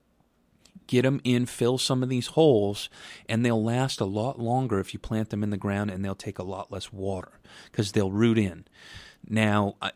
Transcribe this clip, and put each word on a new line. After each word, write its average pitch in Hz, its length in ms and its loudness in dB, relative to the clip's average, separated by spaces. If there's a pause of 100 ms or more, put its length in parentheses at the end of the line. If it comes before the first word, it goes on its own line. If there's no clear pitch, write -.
(880)
Get 123 180 2
'em 135 180 2
in, 123 220 2
fill 123 320 0
some 127 260 0
of 127 60 -2
these 127 200 -2
holes, 107 600 4 (400)
and 113 160 2
they'll 113 180 2
last 123 380 0
a 104 60 2
lot 107 340 -4
longer 117 400 0
if - 140 -8
you 104 40 -10
plant 110 300 -4
them 107 140 -4
in 104 80 -2
the 101 80 -4
ground, 101 320 -2
and 95 120 -6
they'll 95 120 -4
take - 240 -10
a 98 40 -8
lot 95 300 -10
less - 200 -10
water 98 480 -8 (320)
'cause 101 200 -2
they'll 98 180 2
root 113 280 4
in. 90 260 0 (640)
Now, 104 540 2
uh, - 140 -4